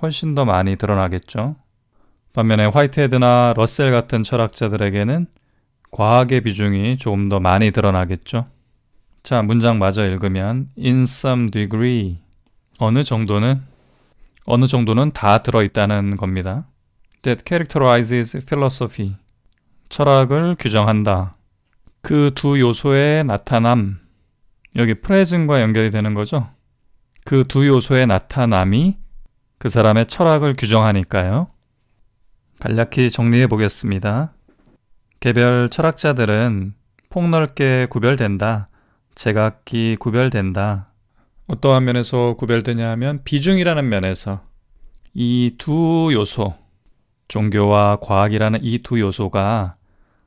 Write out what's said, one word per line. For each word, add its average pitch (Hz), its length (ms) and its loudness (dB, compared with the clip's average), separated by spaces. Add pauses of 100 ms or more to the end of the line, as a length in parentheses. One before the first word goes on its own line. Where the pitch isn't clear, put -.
훨씬 156 340 -4
더 139 80 0
많이 95 320 0
드러나겠죠. 101 800 -4 (800)
반면에 110 320 2
화이트헤드나 123 880 2
러셀 123 360 0
같은 120 320 0
철학자들에게는 107 1040 -2 (640)
과학의 120 500 2
비중이 104 560 -2
조금 101 320 -2
더 98 100 0
많이 92 320 2
드러나겠죠. 95 760 -2 (800)
자, 123 180 -2
문장 113 380 2
마저 98 260 0
읽으면 98 640 -2 (100)
in 127 260 0
some 123 480 -2
degree, 107 680 -2 (600)
어느 117 240 0
정도는, 110 580 -2 (840)
어느 123 220 2
정도는 127 440 0
다 107 320 2
들어있다는 101 760 0
겁니다. 95 500 -6 (540)
That 123 240 -4
characterizes 123 920 0
philosophy, 131 760 -4 (760)
철학을 143 680 2
규정한다. 104 760 0 (680)
그 147 320 2
두 143 260 0
요소의 143 680 2
나타남, 113 760 0 (760)
여기 117 180 2
프레즘과 165 680 2
연결이 110 300 2
되는 107 220 -2
거죠. 104 360 -4 (760)
그 135 180 4
두 135 240 2
요소의 127 400 4
나타남이 110 880 0 (600)
그 - 100 -6
사람의 110 400 4
철학을 151 500 2
규정하니까요. 107 880 0 (1120)
간략히 117 520 0
정리해 120 360 2
보겠습니다. 107 840 -2 (880)
개별 120 500 2
철학자들은 117 1040 -2 (360)
폭넓게 143 800 0
구별된다, 107 800 -2 (480)
제각기 110 840 -2
구별된다. 104 920 -2 (540)
어떠한 131 360 2
면에서 120 520 0
구별되냐 117 560 -2
하면 135 340 -6
비중이라는 156 640 0
면에서 95 540 -4 (680)
이 120 440 0
두 165 560 0
요소, 104 420 -4 (720)
종교와 104 680 2
과학이라는 107 680 0
이 117 200 -4
두 117 180 -2
요소가 98 720 -2 (520)